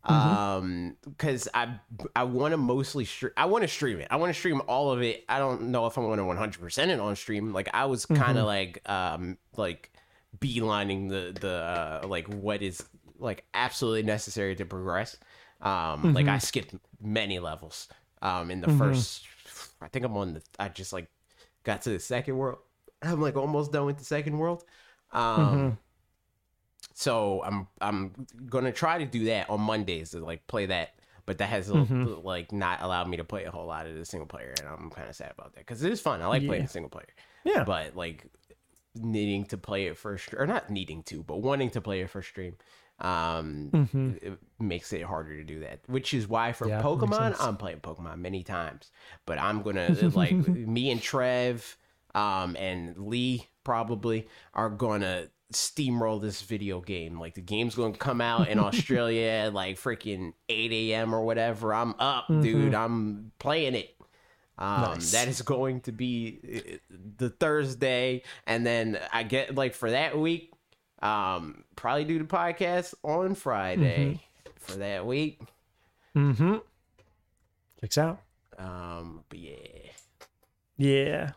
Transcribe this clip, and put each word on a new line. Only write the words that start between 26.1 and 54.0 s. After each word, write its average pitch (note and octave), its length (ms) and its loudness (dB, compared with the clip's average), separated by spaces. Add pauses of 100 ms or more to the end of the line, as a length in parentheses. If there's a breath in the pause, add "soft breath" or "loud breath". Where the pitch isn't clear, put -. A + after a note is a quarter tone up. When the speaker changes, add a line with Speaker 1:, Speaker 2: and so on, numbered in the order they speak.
Speaker 2:
so G#2+ 500 2
I'm, G2 240 -2 (120)
I'm G2+ 460 -2 (200)
gonna B2+ 260 0
try E3 260 2
to D#3+ 80 -2
do A#2 200 0
that G#2+ 240 2
on G#2 100 2
Mondays F#2+ 500 0
to, F2+ 140 -8
like, E2 220 -10
play G#2 200 -2
that, F2 240 0 (360 soft breath)
but F#2 120 -4
that G2+ 100 0
has, G2+ 220 -2
Speaker 1:
Mm-hmm. B2 540 2
Speaker 2:
like, F2+ 280 -4
not F#2 300 0
allowed F2+ 260 0
me F2+ 100 -2
to E2 60 -6
play F#2 200 -6
a E2+ 60 -8
whole E2+ 160 -10
lot D#2+ 200 -8
of D#2+ 80 -12
the D#2+ 100 -10
single E2 220 -10
player, B1+ 320 -12
and C#2+ 100 -8
I'm D#2+ 220 -10
kinda - 220 -14
sad - 240 -14
about - 180 -20
that, - 120 -20
'cause A#2+ 160 -8
it F3+ 100 0
is - 80 -4
fun. A2 220 -2
I E2+ 40 -2
like C3 200 2
playing G2+ 160 0
Speaker 1:
Yeah. C3+ 40 -2
Speaker 2:
the - 60 -8
single D#2+ 180 -8
player. - 160 -18 (380 soft breath)
Speaker 1:
Yeah. F4+ 200 2
Speaker 2:
But, D#2+ 320 -2
like, E2 300 -8 (680)
needing G#2 500 0
to - 120 -8
play G2 280 -2
it E2 100 -4
for G2+ 180 -8
a F#2+ 40 -8
str-, - 220 -8
or C#3 60 2
not G#3+ 240 -2
needing E2 340 -6
to, - 180 -10
but D2+ 160 -6
wanting C3 320 0
to A2 100 -4
play F#2+ 200 -2
it F2+ 100 -6
for G2 120 -10
stream, F2+ 340 -10 (420 soft breath)
um, E2 720 -2
Speaker 1:
Mm-hmm. C3+ 440 4
Speaker 2:
it, - 80 -14
it F#2+ 140 -10 (200)
makes F2 340 -2
it E2 100 -4
harder D#2 340 -6
to D2+ 80 -12
do D#2 160 -10
that, - 260 -12
which B2+ 280 -4
is A2+ 120 0
why A2+ 260 0
for A#2 140 -4
Speaker 1:
Yeah, G#2+ 120 2
makes A2 100 2
Speaker 2:
Pokemon, A#2 280 2
Speaker 1:
sense. - 240 2
Speaker 2:
I'm A2+ 160 2
playing F2 220 -8
Pokemon E2 400 -10
many F#2 240 -4
times, E2+ 480 -8 (340 loud breath)
but E2 140 -4
I'm G2+ 240 0
gonna, F#2+ 260 0
Speaker 1:
<laughs> E3+ 260 4
Speaker 2:
like, F3+ 180 6 (160)
me B2 420 2
and A#2+ 100 0
Trev, B2 760 0 (400)
um, F#2+ 420 0
and F2+ 400 -4
Lee A#2+ 480 -2 (160)
probably A2+ 640 0 (280 loud breath)